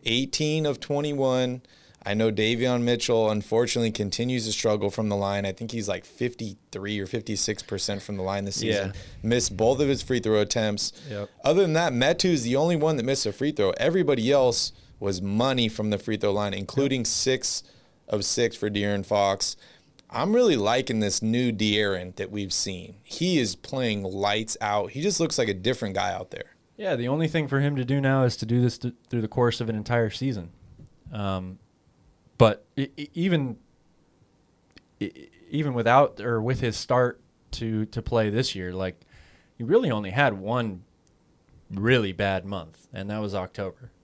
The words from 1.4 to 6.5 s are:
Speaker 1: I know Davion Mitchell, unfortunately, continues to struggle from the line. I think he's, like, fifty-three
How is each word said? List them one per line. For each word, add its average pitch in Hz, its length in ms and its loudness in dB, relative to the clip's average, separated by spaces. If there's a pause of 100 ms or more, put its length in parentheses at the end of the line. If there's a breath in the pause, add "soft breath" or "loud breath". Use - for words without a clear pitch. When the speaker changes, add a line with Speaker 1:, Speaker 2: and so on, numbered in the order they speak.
Speaker 1:
I 101 80 -2
know 110 200 2
Davion 120 480 2
Mitchell, 117 500 2
unfortunately, 113 600 0
continues 117 540 -2
to 110 60 -4
struggle 104 380 0
from 107 180 -2
the 101 80 0
line. 98 300 0
I 98 80 -4
think 113 180 -8
he's, 113 160 -4
like, 90 160 -4
fifty-three 104 960 -6